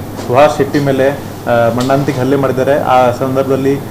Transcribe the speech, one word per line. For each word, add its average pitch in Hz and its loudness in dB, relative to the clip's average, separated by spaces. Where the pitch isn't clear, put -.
ಸುಹಾಸ್ 143 4
ಶೆಟ್ಟಿ 143 0
ಮೇಲೆ, 135 0
ಆ, 117 -2
ಮಣ್ಣಂತಿಗೆ 135 0
ಹಲ್ಲೆ 131 0
ಮಾಡಿದ್ದಾರೆ. 131 0
ಆ 127 2
ಸಂದರ್ಭದಲ್ಲಿ 135 0